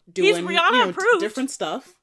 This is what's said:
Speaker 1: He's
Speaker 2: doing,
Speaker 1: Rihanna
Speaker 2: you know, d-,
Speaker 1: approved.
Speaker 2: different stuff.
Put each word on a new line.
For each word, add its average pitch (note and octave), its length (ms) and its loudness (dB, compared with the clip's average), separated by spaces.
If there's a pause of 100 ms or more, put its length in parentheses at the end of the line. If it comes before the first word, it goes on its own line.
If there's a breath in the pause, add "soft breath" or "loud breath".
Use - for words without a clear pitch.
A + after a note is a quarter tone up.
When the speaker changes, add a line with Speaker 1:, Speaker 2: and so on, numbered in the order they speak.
(140)
Speaker 1:
He's F#4+ 220 2
Speaker 2:
doing, E4+ 80 -4
Speaker 1:
Rihanna F4 260 2
Speaker 2:
you B4 80 2
know, A#4+ 80 4
d-, F#4 40 -4
Speaker 1:
approved. F#4+ 300 0
Speaker 2:
different C4 300 -4
stuff. F#3 520 -8